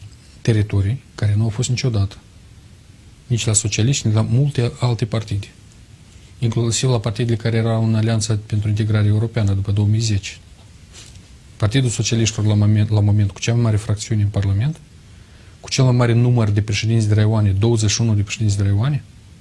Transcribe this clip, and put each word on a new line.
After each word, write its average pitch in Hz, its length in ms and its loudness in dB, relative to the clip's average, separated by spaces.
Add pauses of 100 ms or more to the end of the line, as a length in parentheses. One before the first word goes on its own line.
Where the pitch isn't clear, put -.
(420)
teritorii, 104 600 0 (120)
care 104 200 0
nu 104 80 2
au 113 80 -2
fost 123 180 -4
niciodată, 110 480 -2 (1120)
nici 110 200 -2
la 113 60 2
socialiști, 110 540 0
nici 107 100 2
la 110 60 2
multe 120 580 0
alte 120 240 -2
partide, 107 420 -4 (920)
inclusiv 117 520 0
la 117 100 2
partidele 117 360 -2
care 113 200 -2
erau 113 280 0
în 113 100 2
Alianța 110 520 0
pentru 104 220 -2
Integrare 107 380 2
Europeană 107 460 0
după 98 200 -2
două 104 140 2
mii 107 140 2
zece. 107 320 -2 (1200)
Partidul 120 340 -2
Socialiștilor 113 560 -2
la 107 80 2
momen-, 104 360 2
la 104 100 2
moment 101 300 2
cu - 100 -16
cea 117 120 -2
mai 120 100 0
mare 110 140 0
fracțiune 104 460 -4
în 101 60 2
Parlament, 101 520 -2 (800)
cu - 80 -20
cel - 160 2
mai 127 80 4
mare 123 200 4
număr 120 380 2
de 104 120 2
președinți 110 460 0
de 107 60 2
raioane, 107 360 2
douăzeci 107 400 2
și - 100 0
unu 113 140 2
de 104 80 2
președinți 101 340 -2
de 104 60 0
raioane, 107 400 0 (380)